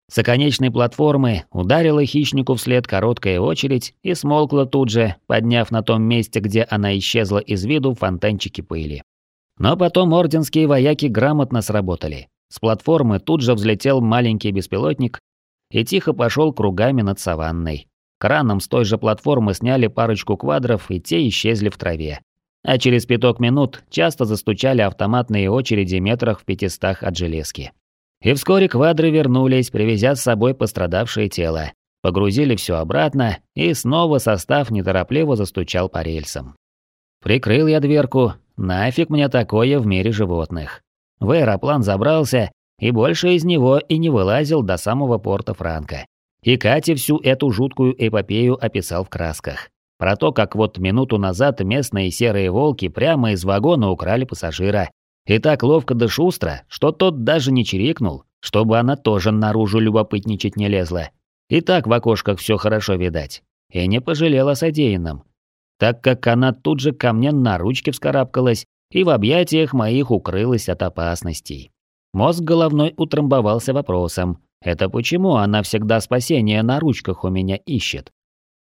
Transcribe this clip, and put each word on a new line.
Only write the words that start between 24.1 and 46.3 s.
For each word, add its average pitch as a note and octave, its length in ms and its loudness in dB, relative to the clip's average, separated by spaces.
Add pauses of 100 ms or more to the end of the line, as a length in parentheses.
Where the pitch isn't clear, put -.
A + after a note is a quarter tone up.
застучали A2 560 0
автоматные G#2 680 0
очереди G#2 460 0
метрах A2 420 0
в - 60 -20
пятистах F#2+ 580 -4
от F2+ 140 -4
железки. D#2+ 560 -6 (480)
И B2 120 2
вскоре F#3+ 360 2
квадры D#3 400 2
вернулись, C3 640 2
привезя A2+ 440 2
с B2+ 60 -6
собой A#2+ 320 2
пострадавшее G#2+ 720 -2
тело. D#2+ 460 -4 (280)
Погрузили G2+ 540 0
все F2+ 220 -4
обратно, B2 640 -2 (160)
и D#3+ 180 0
снова D3 460 0
состав A#2+ 520 0
неторопливо G#2+ 640 0
застучал F#2 540 -2
по E2 120 -6
рельсам. D2+ 540 -8 (640)
Прикрыл B2+ 460 2
я D#3 140 2
дверку, C3 540 2 (200)
нафиг A2 540 -2
мне D3 180 2
такое B2+ 520 2
в A2 60 0
мире G2 280 2
животных. E2+ 680 -4 (380)
В G#2 120 0
аэроплан C3+ 520 2
забрался, A#2+ 680 0 (280)
и A2+ 120 0
больше D#3 440 2
из D#3 80 0
него D3 360 4
и D#3+ 180 -2
не E3 120 0
вылазил C3+ 520 2
до F#2 160 -2
самого A#2+ 400 -2
порта G2+ 360 -4
Франко. D#2+ 520 -8 (380)